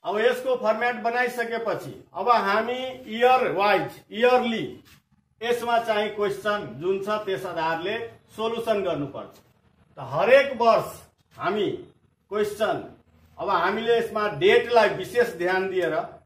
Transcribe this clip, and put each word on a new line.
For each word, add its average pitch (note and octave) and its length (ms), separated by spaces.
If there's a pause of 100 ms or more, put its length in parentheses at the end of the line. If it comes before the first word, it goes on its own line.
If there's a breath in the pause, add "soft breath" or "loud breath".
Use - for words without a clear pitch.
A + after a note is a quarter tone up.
अब F#3 160
यसको B3+ 360
format A3 400
बनाइसकेपछि A#3 1160
अब G3 160
हामी A3 480 (280)
year A#3+ 460
wise, F#3+ 600
yearly A3+ 720 (580)
यसमा A#3 380
चाहिँ G#3+ 360
question G3+ 500 (160)
जुन F#3+ 220
छ G3+ 60 (160)
त्यस F#3+ 200
आधारले E3 520 (380)
solution A3 480
गर्नुपर्छ। C#3+ 540 (600)
त - 20
हरेक A3+ 600
वर्ष - 400 (360)
हामी G3 320 (640)
question, G#3 520 (540)
अब F3+ 120
हामीले G#3+ 480
यसमा G#3+ 300
डेटलाई A3 600
विशेष - 480
ध्यान F#3 320
दिएर F3 260 (300)